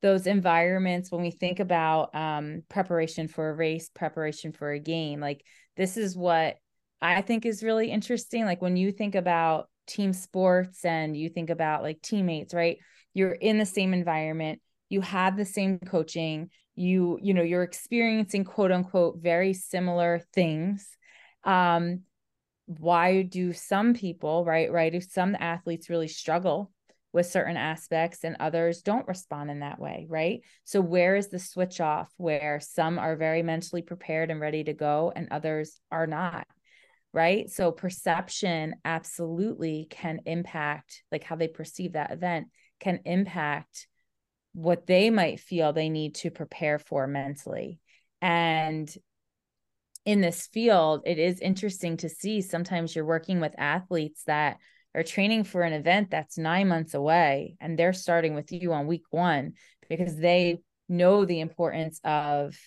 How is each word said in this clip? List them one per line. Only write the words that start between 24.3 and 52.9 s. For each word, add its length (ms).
right, 260
why 180
do 120
some 380
athletes 500
really 200
struggle 640
with 120
certain 320
aspects 680
and 160
others 420
don't 260
respond 420
in 120
that 180
way, 300
right? 320
So 160
where 340
is 140
the 100
switch 400
off 380
where 420
some 400
are 160
very 260
mentally 400
prepared 480
and 120
ready 240
to 80
go 420
and 160
others 480
are 160
not, 400
right? 360
So 220
perception 1040
absolutely 1040
can 360
impact, 760
like, 120
how 140
they 100
perceive 460
that 180
event 380
can 260
impact 840
what 320
they 240
might 300
feel 320
they 180
need 260
to 160
prepare 480
for 280
mentally. 720
And 720
in 180
this 260
field, 580
it 140
is 200
interesting 580
to 120
see 320
sometimes 540